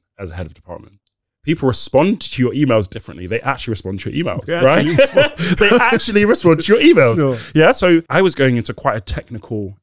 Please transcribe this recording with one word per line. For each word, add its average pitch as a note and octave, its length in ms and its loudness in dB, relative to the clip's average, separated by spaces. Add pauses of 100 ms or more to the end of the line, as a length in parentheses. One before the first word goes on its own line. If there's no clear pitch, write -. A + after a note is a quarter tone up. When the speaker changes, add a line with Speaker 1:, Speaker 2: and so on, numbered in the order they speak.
(180)
Speaker 1:
as F#2+ 140 -14
a E2+ 40 -14
head F2+ 120 -10
of D#2+ 80 -20
department. G2+ 440 -20 (440)
People D3 240 -2
respond D3 540 0
to - 200 -6
your B2 120 0
emails A#2 360 0
differently. F#2 380 -16
They G#2+ 140 -4
actually C3 320 -6
respond F#2+ 260 -10
to G#2+ 100 -10
your D#3 160 -6
emails, F#2 200 -8
Speaker 2:
They D#3+ 100 -6
Speaker 1:
right? C3+ 240 4
Speaker 2:
actually D#3+ 160 -2
respond. - 420 2
Speaker 1:
<laughs> F3+ 220 -2
They G#3 180 4
actually G#3 480 2
respond E3 360 2
to G3 120 2
your A#3 80 2
emails. G3+ 360 4
Speaker 2:
Sure. C3+ 200 0 (160)
Speaker 1:
Yeah. D#3 180 4
So F3 380 2
I E3+ 140 0
was F3 100 2
going C3 240 2
into A#2 160 -6
quite A2+ 240 -4
a A2+ 40 -8
technical G#2 800 -10